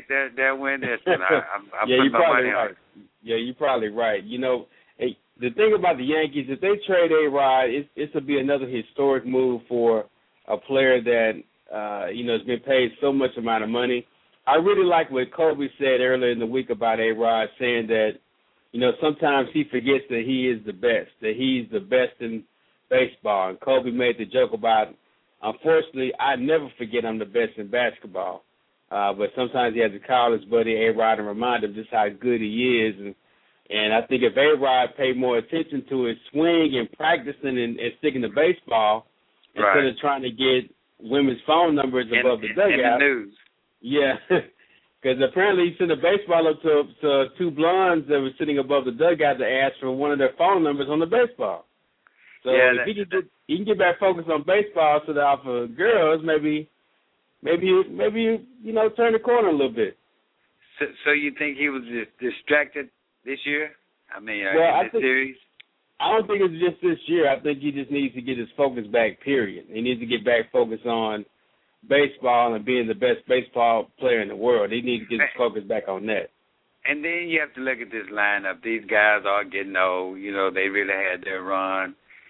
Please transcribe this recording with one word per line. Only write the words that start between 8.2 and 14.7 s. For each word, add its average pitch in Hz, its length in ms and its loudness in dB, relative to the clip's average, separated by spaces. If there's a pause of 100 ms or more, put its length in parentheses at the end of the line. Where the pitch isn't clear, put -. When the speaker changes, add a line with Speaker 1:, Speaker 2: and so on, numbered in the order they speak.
Speaker 2:
another 135 300 0
historic 127 560 -2
move 127 420 0
for 117 380 2 (420)
a 107 120 -2
player 131 440 2
that, 113 400 0 (320)
uh, 101 380 -6
you 120 120 -10
know, 120 120 -2
has 101 100 -8
been 120 140 -4
paid 131 300 2 (100)
so 139 140 2
much 131 240 2
amount 113 260 -2
of 110 60 -4
money. 120 360 -2 (400)
I 156 160 4
really 190 240 4